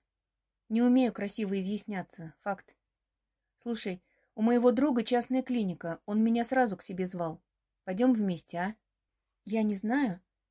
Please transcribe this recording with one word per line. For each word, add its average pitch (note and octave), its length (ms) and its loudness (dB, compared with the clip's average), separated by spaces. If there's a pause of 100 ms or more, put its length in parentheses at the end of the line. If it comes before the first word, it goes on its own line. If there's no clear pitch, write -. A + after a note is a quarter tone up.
(680)
Не A3 140 2
умею B3 320 6
красиво G3+ 440 -4
изъясняться, F#3+ 840 -6
факт. - 340 -8 (840)
Слушай, G#3+ 420 -6 (340)
у G#3+ 60 -2
моего A#3+ 280 6
друга A#3+ 320 2
частная B3 380 0
клиника, F#3+ 640 -4
он G#3+ 180 0
меня A#3 200 2
сразу A#3+ 340 0
к - 60 -16
себе F#3 240 -6
звал. F3 340 -6 (440)
Пойдём A#3+ 280 2
вместе, F#3 460 -2
а? F#3+ 160 -4 (720)
Я G#3+ 180 0
не G#3 100 0
знаю, G#3+ 480 -2 (300)